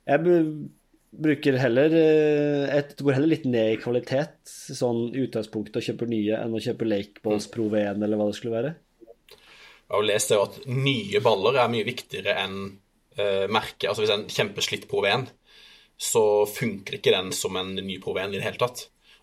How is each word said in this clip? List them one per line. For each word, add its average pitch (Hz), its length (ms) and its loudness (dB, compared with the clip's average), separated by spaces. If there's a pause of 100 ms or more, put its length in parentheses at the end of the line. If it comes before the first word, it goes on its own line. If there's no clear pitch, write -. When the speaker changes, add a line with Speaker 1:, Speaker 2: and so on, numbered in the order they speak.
Speaker 1:
jeg 147 160 2
bu-, 156 460 2 (440)
bruker 147 440 2
heller, 131 360 4
eh, 151 840 4
jeg 143 280 -2
går 139 120 4
heller 143 200 2
litt 156 100 -8
ned 113 280 2
i 110 80 -2
kvalitet, 123 500 -2 (140)
sånn 120 680 -4
i 127 140 -2
utgangspunktet, 107 480 -6
og 117 80 -2
kjøper 117 240 -4
nye 110 320 0
enn 113 160 -4
å 107 80 -4
kjøpe 117 240 -2
Lake 101 340 -2
Balls 104 260 0
Speaker 2:
Mm. - 40 -20
Speaker 1:
Pro 113 160 -2
V 107 160 2
en, 101 180 -2
eller 107 160 0
hva 104 140 0
det 101 80 -8
skulle 113 160 -4
være. 139 200 -4 (540)
Speaker 2:
Jeg - 680 -10
har 104 60 2
lest 104 260 2
det 113 80 6
jo 101 60 4
at 98 140 -4 (100)
nye 123 520 0
baller 110 380 4
er 120 100 4
mye 117 180 0
viktigere 104 520 -4
enn, 98 400 -8 (400)
eh, 98 300 0
merke. 107 420 -2
Altså, 107 140 -2
hvis 107 60 2
det 101 80 2
er 107 40 -6
en - 80 -14
kjempeslitt 101 580 -4
Pro 101 140 -2
V 98 80 2
en, 117 180 -2 (720)
så 104 480 2
funker 104 520 -8
ikke 117 120 2
den 95 200 0
som - 260 -6
en 95 180 -6
ny 95 240 -8
Pro - 140 -8
V 95 80 -4
en 98 120 -6
i 98 40 -6
det 95 80 -6
hele 92 160 -6
tatt. - 260 -4 (360)